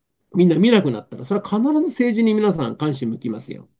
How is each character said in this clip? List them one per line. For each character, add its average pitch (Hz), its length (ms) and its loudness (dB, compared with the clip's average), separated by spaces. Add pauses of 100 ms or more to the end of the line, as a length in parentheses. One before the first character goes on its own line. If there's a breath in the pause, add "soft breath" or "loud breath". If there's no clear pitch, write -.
(340)
み 175 120 4
ん 175 40 6
な 160 80 4
見 226 140 4
な 208 100 6
く 143 100 0
な 107 100 -6
っ - 60 -16
た - 80 -18
ら、 123 100 -14
そ 202 100 -2
れ 202 40 -2
は - 80 -12
必 214 140 -2
ず 302 280 0
政 240 280 -2
治 226 60 2
に 220 100 2
皆 214 180 2
さ 151 160 -2
ん 110 80 -8
関 151 200 -4
心 117 160 -6
向 113 80 -8
き 120 100 -8
ま 107 100 -8
す - 140 -16
よ。 - 160 -20 (100)